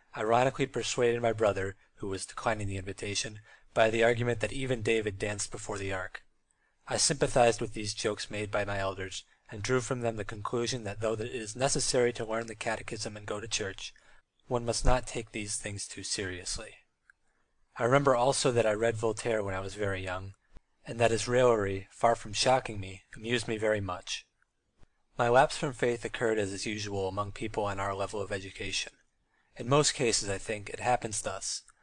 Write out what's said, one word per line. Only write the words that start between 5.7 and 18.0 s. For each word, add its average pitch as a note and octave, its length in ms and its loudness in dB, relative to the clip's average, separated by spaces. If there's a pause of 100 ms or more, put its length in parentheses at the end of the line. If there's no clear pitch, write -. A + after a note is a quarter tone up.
the G2 160 -4
ark. - 300 -8 (640)
I B2 100 -2
sympathized B2 640 4
with A2 140 -4
these G#2 180 -4
jokes - 380 -4
made G#2+ 180 -4
by G#2 160 0
my G2+ 140 -4
elders, F#2+ 440 -6 (280)
and A2 100 -10
drew B2+ 180 2
from B2 220 -4
them A#2 140 -2
the G#2 100 -6
conclusion A#2 600 -4
that G#2 160 -6
though A2 120 0
it G#2+ 80 -4
is A2+ 340 -8
necessary B2+ 580 2
to A#2 120 -6
learn A2+ 220 -4
the A2 80 -10
catechism A2 600 -6
and G#2 120 -12
go G#2 120 -6
to G#2+ 80 -12
church, - 460 -6 (540)
one A#2+ 180 -2
must A#2 180 0
not B2+ 220 6
take - 260 -8
these G#2 240 -4
things G2+ 320 -6
too - 140 -12
seriously. F#2+ 680 -6 (1080)
I B2 60 0
remember C3+ 320 6